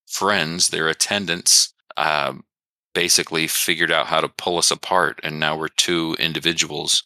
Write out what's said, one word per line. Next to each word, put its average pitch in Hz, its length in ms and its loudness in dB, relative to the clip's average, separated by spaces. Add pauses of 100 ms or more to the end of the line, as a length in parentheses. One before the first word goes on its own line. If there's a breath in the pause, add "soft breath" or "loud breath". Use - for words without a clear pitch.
friends, 90 600 0
their 80 200 -2
attendants, - 840 0 (220)
uh, 73 380 0 (600)
basically 85 520 2
figured 82 460 0
out 80 140 2
how 80 140 2
to 78 80 0
pull 87 300 -4
us - 120 2
apart, - 520 0
and 78 160 -6
now 78 180 0
we're 78 120 -4
two 82 500 0
individuals. 78 880 -2